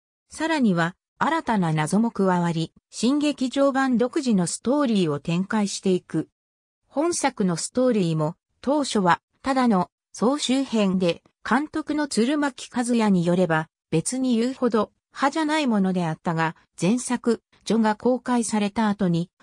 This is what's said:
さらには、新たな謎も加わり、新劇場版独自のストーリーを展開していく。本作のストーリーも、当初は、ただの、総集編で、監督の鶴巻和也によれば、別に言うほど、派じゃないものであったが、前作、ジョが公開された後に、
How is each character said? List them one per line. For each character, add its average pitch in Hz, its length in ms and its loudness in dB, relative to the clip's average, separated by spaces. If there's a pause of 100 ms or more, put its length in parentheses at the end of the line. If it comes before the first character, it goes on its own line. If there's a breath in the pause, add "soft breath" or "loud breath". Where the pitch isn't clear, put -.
(300)
さ 311 180 -4
ら 311 120 0
に 220 120 4
は、 170 220 0 (240)
新 311 240 0
た 220 160 -2
な 165 160 0
謎 156 260 0
も 233 100 0
加 - 140 -4
わ 175 280 2
り、 160 200 -4 (180)
新 262 280 0
劇 277 320 -2
場 277 220 2
版 262 260 0
独 247 180 -2
自 262 180 0
の 180 120 2
ス - 140 -8
ト 285 220 0
ー 285 40 2
リ 202 180 2
ー 151 80 0
を 143 80 -6
展 170 240 -2
開 208 240 -2
し - 140 -10
て 190 100 0
い 180 80 0
く。 - 280 -6 (580)
本 330 260 -2
作 269 320 -2
の 175 120 0
ス - 140 -8
ト 254 200 2
ー - 20 2
リ 180 220 0
ー - 20 -2
も、 156 200 -2 (260)
当 285 220 0
初 - 160 -2
は、 175 200 4 (220)
た 269 100 -2
だ 254 160 2
の、 185 220 2 (220)
総 269 260 0
集 269 240 0
編 202 360 0
で、 175 240 -2 (240)
監 285 220 0
督 302 260 -6
の 294 140 -2
鶴 254 300 0
巻 285 360 -6
和 247 100 -2
也 233 260 2
に 175 160 2
よ 175 100 2
れ 185 100 2
ば、 160 220 0 (220)
別 160 260 -2
に 254 220 0
言 240 140 0
う - 20 -14
ほ 247 160 -2
ど、 208 220 0 (200)
派 277 200 0
じ 320 80 -2
ゃ 311 40 0
な 302 140 0
い 294 80 0
も 214 140 2
の 190 120 0
で 180 140 -2
あ 160 60 -2
っ 160 60 -8
た - 140 -4
が、 160 240 -2 (240 soft breath)
前 214 180 2
作、 233 440 -2 (220 soft breath)
ジ 196 100 0
ョ 226 60 2
が 214 160 2
公 247 240 0
開 240 240 -2
さ 214 140 -2
れ 202 120 0
た 220 180 0
後 202 200 0
に、 170 200 0 (140)